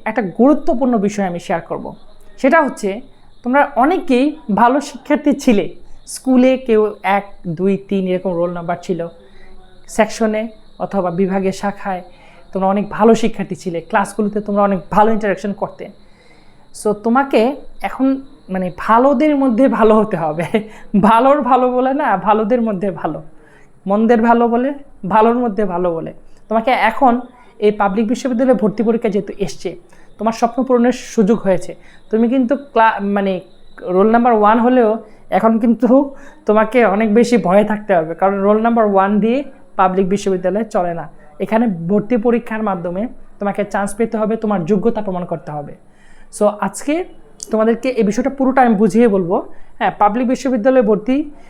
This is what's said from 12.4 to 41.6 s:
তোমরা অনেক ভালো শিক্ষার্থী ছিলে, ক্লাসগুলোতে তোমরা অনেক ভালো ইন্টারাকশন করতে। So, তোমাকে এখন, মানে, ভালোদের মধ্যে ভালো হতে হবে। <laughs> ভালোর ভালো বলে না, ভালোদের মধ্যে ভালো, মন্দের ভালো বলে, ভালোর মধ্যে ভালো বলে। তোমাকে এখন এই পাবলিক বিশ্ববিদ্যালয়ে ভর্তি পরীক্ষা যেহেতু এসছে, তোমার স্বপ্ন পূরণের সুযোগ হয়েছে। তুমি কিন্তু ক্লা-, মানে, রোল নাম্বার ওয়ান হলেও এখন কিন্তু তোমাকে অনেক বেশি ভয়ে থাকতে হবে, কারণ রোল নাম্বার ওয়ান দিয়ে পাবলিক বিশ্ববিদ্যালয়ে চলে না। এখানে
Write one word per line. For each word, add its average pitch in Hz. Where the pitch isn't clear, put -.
তোমরা 190
অনেক 202
ভালো 226
শিক্ষার্থী 208
ছিলে, 165
ক্লাসগুলোতে 208
তোমরা 202
অনেক 196
ভালো 226
ইন্টারাকশন 202
করতে। 180
So, 208
তোমাকে 240
এখন, 269
মানে, 185
ভালোদের 269
মধ্যে 269
ভালো 220
হতে 202
হবে। 160
<laughs> -
ভালোর 247
ভালো 247
বলে 254
না, 262
ভালোদের 214
মধ্যে 202
ভালো, 156
মন্দের 220
ভালো 233
বলে, 247
ভালোর 220
মধ্যে 220
ভালো 180
বলে। 156
তোমাকে 226
এখন 233
এই 208
পাবলিক 208
বিশ্ববিদ্যালয়ে 247
ভর্তি 214
পরীক্ষা 226
যেহেতু 190
এসছে, -
তোমার 226
স্বপ্ন 240
পূরণের 247
সুযোগ 220
হয়েছে। 180
তুমি 226
কিন্তু 254
ক্লা-, 220
মানে, 196
রোল 190
নাম্বার 240
ওয়ান 214
হলেও 226
এখন 226
কিন্তু 254
তোমাকে 214
অনেক 202
বেশি 233
ভয়ে 185
থাকতে 208
হবে, 165
কারণ 196
রোল 208
নাম্বার 233
ওয়ান 196
দিয়ে 233
পাবলিক 185
বিশ্ববিদ্যালয়ে 196
চলে 180
না। 160
এখানে 226